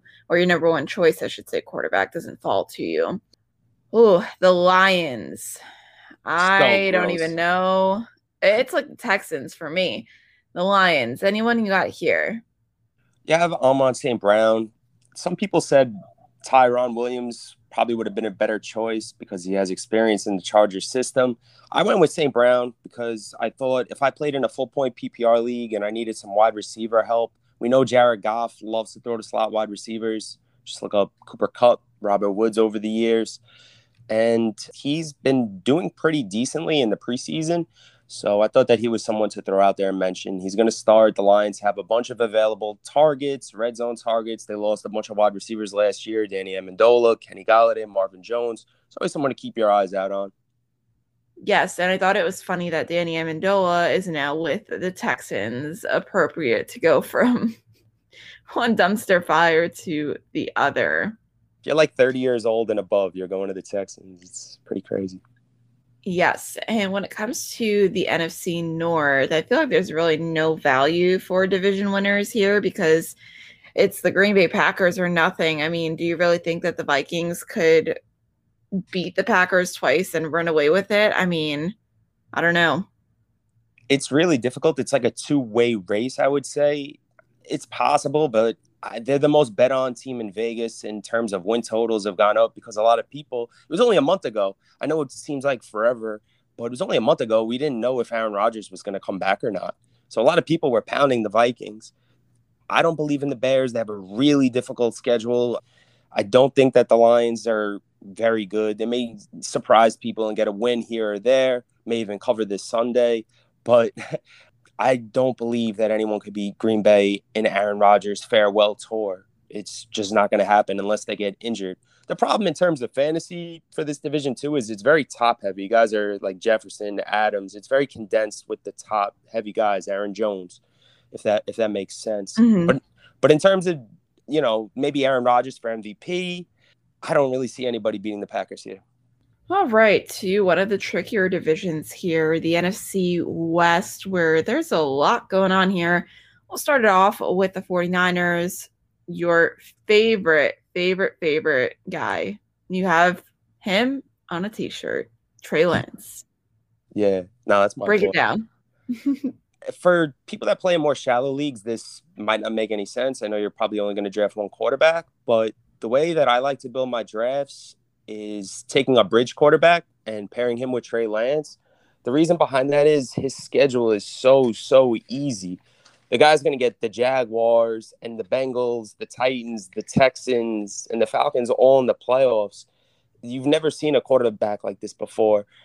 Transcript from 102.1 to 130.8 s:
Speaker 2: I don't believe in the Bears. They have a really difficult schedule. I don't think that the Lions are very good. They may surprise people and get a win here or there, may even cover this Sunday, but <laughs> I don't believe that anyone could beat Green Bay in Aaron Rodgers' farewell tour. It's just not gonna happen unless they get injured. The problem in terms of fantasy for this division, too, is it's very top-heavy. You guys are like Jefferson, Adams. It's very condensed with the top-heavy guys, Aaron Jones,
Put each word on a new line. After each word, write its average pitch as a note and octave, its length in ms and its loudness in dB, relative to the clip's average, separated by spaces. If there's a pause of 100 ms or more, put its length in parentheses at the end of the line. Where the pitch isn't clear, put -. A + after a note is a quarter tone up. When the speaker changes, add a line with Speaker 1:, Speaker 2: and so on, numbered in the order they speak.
Speaker 2:
I A2+ 100 2
don't E3 160 2
believe D3 260 -4
in C#3+ 60 -4
the C3+ 80 -6
Bears. C3 360 0
They A#2 60 -4
have A2 120 -6
a G#2 60 -10
really B2+ 520 2
difficult A#2+ 460 -2
schedule. A#2+ 680 0 (500)
I G#2+ 100 -2
don't B2 320 4
think C3 200 4
that B2 140 4
the A2+ 80 6
Lions A#2 500 4
are G#2 340 -2 (220)
very A2 440 -2
good. G#2+ 320 -2
They A2 80 -4
may A#2+ 320 -4 (220)
surprise A2+ 560 4
people A2 320 -6
and G#2+ 80 -6
get G#2+ 120 -2
a G#2+ 40 -2
win A#2 300 -2
here A2 300 -6
or G#2 60 -6
there, B2+ 460 0 (200)
may A#2 120 -4
even G#2 220 -6
cover A2 260 -2
this G2 200 -6
Sunday, A#2+ 600 0 (400)
but A#2 340 4
<laughs> - 800 -14
I B2+ 180 2
don't B2 400 -2
believe A#2 400 -2
that G#2+ 140 0
anyone G#2+ 280 -2
could G2+ 160 -14
beat G2+ 240 -6
Green A2 240 2
Bay G2+ 400 4 (120)
in A2 120 0
Aaron G2+ 320 0
Rodgers' G2+ 460 4
farewell G#2 500 4
tour. G2+ 500 -8 (240)
It's - 360 -14
just G#2 280 -6
not G#2 180 2
gonna G2+ 140 2
happen G2+ 360 2
unless G#2 240 -4
they G#2+ 120 -6
get G2+ 240 -6
injured. G2 360 -8 (320)
The F3+ 80 -6
problem A3 300 0
in D#3+ 80 -2
terms D#3+ 280 -2
of A2+ 100 -8
fantasy E3 680 -6 (100)
for D#3+ 120 -6
this D3 140 -8
division, C#3+ 360 -4
too, D3 220 -6
is A2 120 -4
it's G#2 140 -10
very C#3+ 220 2
top-heavy. G2+ 580 -4
You G2 60 -8
guys A2+ 260 2
are G#2 240 -4
like F#2+ 200 -8
Jefferson, G#2 680 -4
Adams. G#2 480 -2
It's G#2 140 -20
very C3+ 180 0
condensed A2 640 -4
with G#2+ 160 -10
the G2+ 80 -10
top-heavy G#2 800 -6
guys, G#2 360 -2
Aaron G2+ 240 -6
Jones, F#2+ 480 -6 (520)